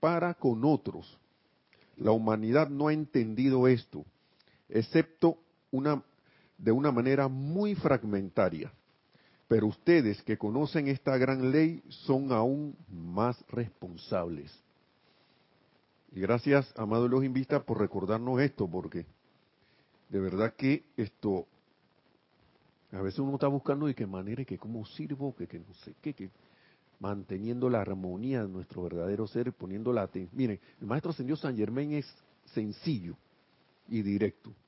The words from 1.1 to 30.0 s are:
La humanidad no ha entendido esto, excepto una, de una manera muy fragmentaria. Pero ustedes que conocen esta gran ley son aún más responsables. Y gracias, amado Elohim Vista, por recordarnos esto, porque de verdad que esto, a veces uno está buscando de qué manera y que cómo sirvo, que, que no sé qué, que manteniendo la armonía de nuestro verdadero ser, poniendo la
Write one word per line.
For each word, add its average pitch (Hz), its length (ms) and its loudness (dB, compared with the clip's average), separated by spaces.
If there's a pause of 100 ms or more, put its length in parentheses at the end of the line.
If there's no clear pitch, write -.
La - 140 2
humanidad 113 600 4
no 143 180 0
ha 151 40 4
entendido 131 760 2
esto, 117 360 0 (640)
excepto 160 720 2 (320)
una, 139 320 0 (560)
de 101 140 2
una 139 180 4
manera 131 380 2
muy 165 480 -2
fragmentaria. 101 960 0 (760)
Pero 107 220 4
ustedes 123 540 4
que 110 140 -2
conocen 139 520 -2
esta 135 300 0
gran 131 340 2
ley 160 360 2
son 135 440 0
aún 135 440 2 (120)
más 95 600 -2
responsables. 87 1040 -6 (1600)
Y 95 80 -8
gracias, 120 560 2
amado 110 300 2
Elohim 131 260 2
Vista, 135 300 0
por 110 160 -4
recordarnos 110 600 0
esto, 127 280 0
porque 85 380 -8 (1000)
de 98 100 -4
verdad 95 380 0
que 135 280 0 (120)
esto, 98 500 -2 (1400)
a 95 100 -8
veces 98 200 -4
uno 139 140 -2
está 139 120 0
buscando 139 400 0
de 139 80 0
qué 110 140 -6
manera 98 340 -6
y - 20 -6
que - 140 -10
cómo 110 280 -10
sirvo, 143 500 -8
que, 87 100 -10
que - 140 -14
no 95 120 -20 (120)
sé - 180 -18
qué, 151 100 -8
que 95 180 -12 (680)
manteniendo 101 680 -4
la 120 120 2
armonía 98 600 -4
de 101 60 -4
nuestro 92 340 -10
verdadero 90 440 -4
ser, 120 260 -4
poniendo 104 400 -6
la 110 120 0